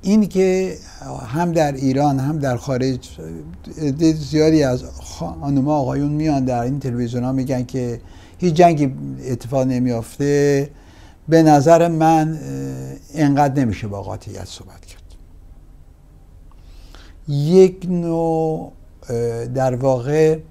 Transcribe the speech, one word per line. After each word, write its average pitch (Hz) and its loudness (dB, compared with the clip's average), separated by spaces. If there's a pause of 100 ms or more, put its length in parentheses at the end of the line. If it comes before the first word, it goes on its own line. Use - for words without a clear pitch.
این 208 4
که 185 0 (500)
هم 165 -2
در 151 2
ایران 135 2
هم 147 -2
در 135 -2
خارج 131 -4 (720)
عده 156 2
زیادی 156 2
از 127 0 (160)
خانم‌ها 151 -2
آقایون 139 -2
میان 151 0
در 123 0
این 131 -4
تلویزیون‌ها 123 -4
میگن 127 -2
که 120 -6 (380)
هیچ 175 0
جنگی 151 4 (300)
اتفاق 127 -4
نمیافته، 139 0 (580)
به 160 6
نظر 160 6
من، 160 2
اه، 156 -8 (760)
انقدر 143 2
نمیشه 110 -2
با 98 -8
قاطعیت 98 -12
صحبت - -20
کرد. - -20 (2250)
یک 180 4
نوع، 165 -2 (360)
اه، 117 -4
در 127 -2
واقع 135 2 (120)